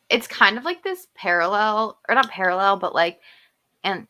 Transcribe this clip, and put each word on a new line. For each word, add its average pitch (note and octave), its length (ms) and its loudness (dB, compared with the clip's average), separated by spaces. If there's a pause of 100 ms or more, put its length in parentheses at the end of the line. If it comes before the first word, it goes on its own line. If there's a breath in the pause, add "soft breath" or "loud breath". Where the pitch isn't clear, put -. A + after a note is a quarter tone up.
It's A#3 200 -2
kind G#3+ 280 4
of B3 80 -8
like F4 180 -6
this F#4+ 320 -8
parallel, G#3 840 0 (100)
or A#3 60 0
not B3 160 2
parallel, F#3+ 480 0
but, F#3 160 -4
like, E3+ 260 0 (600 soft breath)
and F3 280 -6